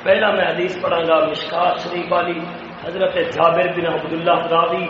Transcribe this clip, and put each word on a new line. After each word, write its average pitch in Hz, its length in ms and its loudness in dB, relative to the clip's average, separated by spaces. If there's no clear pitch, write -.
پہلا 208 280 4
میں 185 140 2
حدیث 175 360 -2
پڑھاں 175 260 0
گا 156 180 6
مشکات 175 540 0
شریف 175 320 -6
والی، 175 280 0
حضرت 180 300 -2
جابر 165 520 0
بن 165 200 -2
عبداللہ 165 640 0
راوی 170 380 2